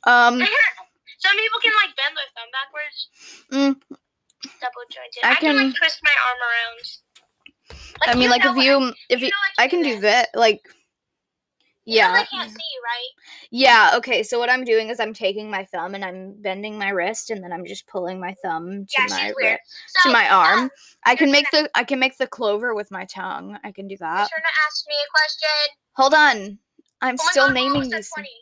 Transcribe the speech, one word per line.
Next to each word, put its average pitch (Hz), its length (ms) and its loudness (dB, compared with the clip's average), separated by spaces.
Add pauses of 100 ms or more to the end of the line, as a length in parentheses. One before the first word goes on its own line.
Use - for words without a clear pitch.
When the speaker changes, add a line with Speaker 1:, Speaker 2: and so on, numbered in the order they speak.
Speaker 1:
Um, 240 320 6
Speaker 2:
<laughs> - 840 -2
Some 392 160 4
people 440 260 -2
can, 466 160 2
like, 370 160 -2
bend 311 160 -4
their 285 240 -10
thumb 233 160 -16
backwards. 285 560 -12 (400)
Speaker 1:
Mm. 269 240 0 (880)
Speaker 2:
Double - 300 -10
jointed. - 340 -12
Speaker 1:
I 240 60 4
Speaker 2:
I 269 100 2
can, 302 160 2
Speaker 1:
can 269 160 2
Speaker 2:
like, - 80 -10
twist 311 240 0
my 294 80 4
arm 247 320 0
around. 233 400 -4 (1200)
Like, - 40 2
Speaker 1:
I 240 40 4
mean, 247 100 4
Speaker 2:
you - 60 4
Speaker 1:
like, 247 160 4
Speaker 2:
know - 60 4
Speaker 1:
if 247 60 0
Speaker 2:
what? 262 80 4
Speaker 1:
you, 269 280 4 (160)
if 254 100 0
Speaker 2:
You 262 80 -4
Speaker 1:
you, - 60 -2
Speaker 2:
know 403 100 -2 (140)
I 240 60 4
Speaker 1:
I 269 40 2
Speaker 2:
can 349 140 0
Speaker 1:
can 285 80 0
Speaker 2:
do 226 60 -2
Speaker 1:
do 196 60 -8
Speaker 2:
this. 208 100 2
Speaker 1:
that, 233 260 2
like, 220 240 4 (1200)
Speaker 2:
You 226 160 -6
know 185 60 6
Speaker 1:
Yeah. 180 60 0
Speaker 2:
they - 120 2
can't 240 240 -10
see 214 60 -20 (180)
you, - 100 -14
right? 480 260 -8 (420)
Speaker 1:
Yeah, 233 440 6
okay, 226 280 -2
so 233 160 -4
what 240 100 -2
I'm 254 140 0
doing 220 260 0
is 240 100 -6
I'm 220 140 -6
taking 214 380 -6
my 190 140 -8
thumb 185 300 -10
and 196 100 -10
I'm 185 360 -14
bending 202 360 -8
my 196 120 -4
wrist, 196 400 -4
and 202 140 -8
then 175 80 -14
I'm 175 140 -10
just 196 220 -16
pulling 185 320 -8
my 185 220 -10
thumb 185 440 -8
to 262 160 -2
Speaker 2:
Yeah, 254 80 2
Speaker 1:
my 190 180 -4
Speaker 2:
she's 214 100 -8
Speaker 1:
ri-, 523 80 -4
Speaker 2:
weird. 220 140 0 (440)
Speaker 1:
to 269 60 6
Speaker 2:
So, - 40 4
Speaker 1:
my 220 160 4
arm. 185 300 6
Speaker 2:
um, 262 100 -2 (360)
Speaker 1:
I 247 100 6
can 285 120 4
Speaker 2:
you're 277 60 4
Speaker 1:
make 285 180 2
Speaker 2:
gonna 302 120 2
Speaker 1:
the, 294 120 -6
I 240 80 2
can 262 160 -4
make 262 180 0
the 254 100 -2
clover 220 460 -2
with 208 160 -6
my 190 160 -12
tongue. 190 580 -10
I 208 100 -14
can 196 140 -16
do 196 60 -12
Speaker 2:
You're 196 60 -16
Speaker 1:
that. 180 300 -2
Speaker 2:
trying 320 140 -8
to 311 240 0
ask - 200 -8
me 294 80 -8
a 587 160 -4
question. 302 680 -2 (180)
Speaker 1:
Hold 269 180 4
on. 226 460 4 (420)
I'm 254 180 -2
Speaker 2:
Oh - 40 -2
my 719 80 0
Speaker 1:
still 523 160 4
Speaker 2:
God, - 20 4
we're 262 40 0
Speaker 1:
naming 254 200 0
Speaker 2:
almost 262 200 -2
at - 40 -4
Speaker 1:
these - 180 -10
things. 302 120 -12
Speaker 2:
twenty. - 20 -18 (120)